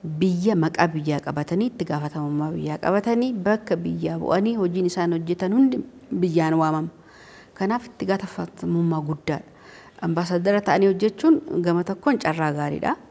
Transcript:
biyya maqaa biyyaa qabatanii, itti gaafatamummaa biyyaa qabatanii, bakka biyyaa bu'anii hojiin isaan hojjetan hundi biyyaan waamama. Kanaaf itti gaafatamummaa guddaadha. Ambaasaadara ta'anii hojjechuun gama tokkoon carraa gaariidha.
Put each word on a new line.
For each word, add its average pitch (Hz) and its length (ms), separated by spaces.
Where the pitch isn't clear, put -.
biyya 185 380
maqaa 165 320
biyyaa 151 320
qabatanii, 147 460
itti 233 180
gaafatamummaa 147 640
biyyaa 156 280
qabatanii, 233 560
bakka 208 420
biyyaa 165 420
bu'anii 196 380
hojiin 180 300
isaan 175 260
hojjetan 175 400
hundi 254 260
biyyaan 165 400
waamama. 160 340
Kanaaf 220 320
itti - 200
gaafatamummaa 175 920
guddaadha. 151 440
Ambaasaadara 175 580
ta'anii 196 260
hojjechuun 202 760
gama 170 220
tokkoon 233 340
carraa 156 340
gaariidha. 147 440